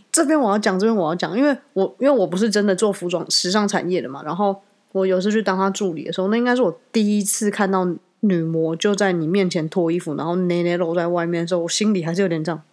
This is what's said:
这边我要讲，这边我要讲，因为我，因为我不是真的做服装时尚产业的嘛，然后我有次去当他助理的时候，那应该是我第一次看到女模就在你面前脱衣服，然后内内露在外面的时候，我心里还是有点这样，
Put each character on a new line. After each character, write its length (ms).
这 160
边 140
我 120
要 60
讲， 220
这 60
边 100
我 140
要 60
讲， 220
因 60
为 100
我， 100
因 100
为 0
我 160
不 120
是 120
真 160
的 80
做 200
服 160
装 200
时 220
尚 160
产 240
业 100
的 60
嘛， 160
然 100
后 220
我 120
有 140
次 100
去 140
当 140
他 120
助 240
理 120
的 80
时 80
候， 80
那 80
应 80
该 100
是 60
我 120
第 240
一 40
次 300
看 180
到 160
女 200
模 360
就 180
在 160
你 160
面 220
前 180
脱 240
衣 80
服， 160
然 100
后 120
内 260
内 140
露 180
在 120
外 180
面 160
的 60
时 60
候， 60
我 80
心 260
里 120
还 100
是 60
有 80
点 120
这 80
样， 120